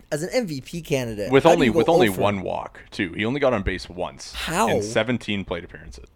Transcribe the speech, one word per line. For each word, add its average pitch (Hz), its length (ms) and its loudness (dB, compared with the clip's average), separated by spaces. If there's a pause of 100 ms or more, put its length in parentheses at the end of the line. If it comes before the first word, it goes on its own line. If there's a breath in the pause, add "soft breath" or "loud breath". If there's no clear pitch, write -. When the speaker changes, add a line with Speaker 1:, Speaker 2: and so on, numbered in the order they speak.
(120)
Speaker 1:
as 151 100 -2
an 180 120 -6
M 254 120 0
V 147 140 -6
P 170 220 -10
candidate, 117 500 -4
Speaker 2:
With 135 120 6
Speaker 1:
how 165 80 8
do - 20 8
Speaker 2:
only, 160 140 4
Speaker 1:
you 110 40 4
go - 60 2
Speaker 2:
with 110 100 4
only 120 220 6
Speaker 1:
oh 95 40 0
for 90 80 -6
Speaker 2:
one 101 200 0
walk, - 400 -8 (100)
too. 85 220 -4
He 101 100 -4
only 131 160 -2
got 131 140 4
on 101 100 0
base 92 240 -4
once 87 460 -10
Speaker 1:
How? 190 340 -2
Speaker 2:
in 139 140 0
seventeen 110 640 -2
plate 87 180 -8
appearances. - 520 -18